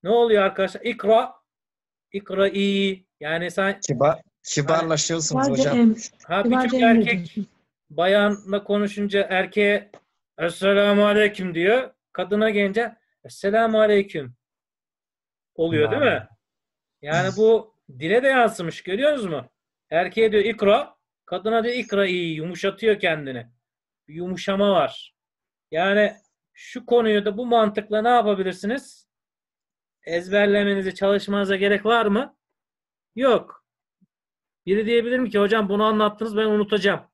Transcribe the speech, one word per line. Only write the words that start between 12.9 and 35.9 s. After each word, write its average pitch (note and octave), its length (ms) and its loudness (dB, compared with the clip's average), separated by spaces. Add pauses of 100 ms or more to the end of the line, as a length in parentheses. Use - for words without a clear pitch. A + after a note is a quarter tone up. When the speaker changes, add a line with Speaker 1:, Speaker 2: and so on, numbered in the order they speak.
Speaker 1:
"Esselamu A3 560 0
aleyküm." G3 540 0 (1200)
oluyor, D#3 360 0
değil C4 120 0
mi? C4+ 60 2
Speaker 4:
Yani. D3+ 200 -2 (720)
Speaker 1:
Yani E3+ 340 -2
bu A3 380 2 (240)
dile F#3+ 240 0
de C#4 60 2
yansımış, A3 540 0
görüyorsunuz A#3 500 -2
mu? B2+ 160 -8 (420)
Erkeğe F#3 420 0
diyor G#3 120 2
"ikra", A3 520 0 (280)
kadına G#3+ 400 -2
diyor A#3+ 100 -2
"ikra-i", G3+ 400 -2
yumuşatıyor F3+ 840 -4
kendini. C#3 460 -4 (600)
Bir D3+ 60 -20
yumuşama F#3 560 -2
var. - 440 -2 (560)
Yani G3 460 0 (360)
şu - 340 -18
konuyu A3 380 2
da G#3 120 -4
bu B3 100 -8
mantıkla G#3+ 560 0
ne A3+ 60 2
yapabilirsiniz? G3+ 1000 -2 (960)
Ezberlemenize, G3 920 0
çalışmanıza G3 600 0
gerek G3+ 280 0
var A3+ 220 2
mı? A3 300 -2 (800)
Yok. A#3+ 480 0 (1000)
Biri G3+ 200 0
diyebilir A#3 320 0
mi B3 120 -2
ki G#3 80 0
"Hocam G3+ 300 2
bunu G3+ 160 0
anlattınız, G#3+ 520 0